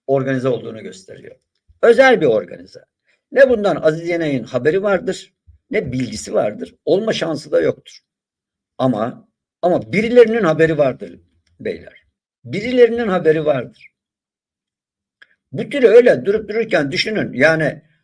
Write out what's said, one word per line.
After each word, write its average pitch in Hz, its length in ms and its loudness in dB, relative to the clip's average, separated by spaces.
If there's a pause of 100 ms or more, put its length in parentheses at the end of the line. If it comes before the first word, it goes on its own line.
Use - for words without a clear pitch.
organize 135 400 -2
olduğunu 110 360 -6
gösteriyor. - 520 -20 (460)
Özel 233 400 6
bir 156 40 0
organize. 92 540 -2 (520)
Ne 262 180 6
bundan 202 320 0
Aziz 160 280 0
Yenay'ın 156 340 -2
haberi 147 400 -2
vardır, 190 500 -4 (360)
ne 165 220 -6
bilgisi 120 420 -8
vardır. - 420 -4 (100)
Olma 202 280 0
şansı 156 380 -6
da 165 100 0
yoktur. - 380 -6 (800)
Ama, 120 520 -4 (320)
ama 127 320 -2
birilerinin 226 500 2
haberi 160 340 0
vardır 113 420 -4 (400)
beyler. 85 440 -12 (400)
Birilerinin 233 640 2
haberi 160 380 0
vardır. 135 480 -6 (1600)
Bu 135 180 -8
türü 262 180 2
öyle 202 380 6
durup 208 240 -4
dururken 180 420 -2
düşünün. 190 420 -4
Yani 156 480 0 (220)